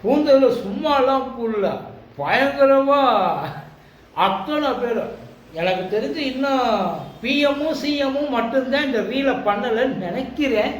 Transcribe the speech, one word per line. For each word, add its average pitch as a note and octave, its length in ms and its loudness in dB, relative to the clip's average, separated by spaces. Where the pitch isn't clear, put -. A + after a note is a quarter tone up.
பூந்ததுல C4+ 480 6
சும்மாலாம் C4+ 800 0
பூல்ல, A3 360 -2
பயங்கரமா C#4 840 4
அத்தனை C4 560 0
பேர். A#3 320 -2
எனக்கு F3+ 360 -2
தெரிஞ்சு C#4 340 -2
இன்னும் B3+ 680 0
பி C#4 180 0
எம்மும் C#4+ 340 0
சி C#4+ 240 -2
எம்மும் C#4 320 -2
மட்டும்தான் C4 560 0
இந்த A#3 140 -2
ரீலை C4 360 -2
பண்ணலைன்னு A3 600 0
நினைக்கிறேன். A#3 840 -2